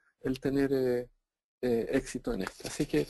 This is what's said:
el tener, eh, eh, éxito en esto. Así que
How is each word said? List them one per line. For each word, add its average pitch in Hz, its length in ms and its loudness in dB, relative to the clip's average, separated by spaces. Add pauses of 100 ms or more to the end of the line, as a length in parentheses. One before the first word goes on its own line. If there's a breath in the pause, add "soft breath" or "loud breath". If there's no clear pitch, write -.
(200)
el 131 180 -2
tener, 139 340 2
eh, 123 360 2 (520)
eh, 117 300 2
éxito 131 420 -2
en 101 100 -4
esto. - 260 -8
Así - 180 -2
que 147 240 0